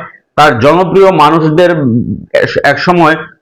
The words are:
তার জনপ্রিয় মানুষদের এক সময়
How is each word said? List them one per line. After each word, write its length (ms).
তার 220
জনপ্রিয় 520
মানুষদের 600
এক 140
সময় 380